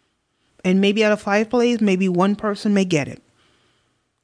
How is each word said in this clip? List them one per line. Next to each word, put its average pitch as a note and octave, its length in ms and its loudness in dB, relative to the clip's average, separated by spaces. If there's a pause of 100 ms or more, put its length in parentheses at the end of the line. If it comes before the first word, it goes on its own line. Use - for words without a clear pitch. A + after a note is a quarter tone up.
(640)
And F#3 180 2
maybe G3+ 240 2
out G#3+ 80 2
of G3+ 100 -4
five G#3+ 260 -2
plays, A#3+ 320 0
maybe F#3+ 280 0
one F#3 280 0
person G#3 380 -2
may G3 100 2
get D#3+ 240 -2
it. - 140 -16 (1000)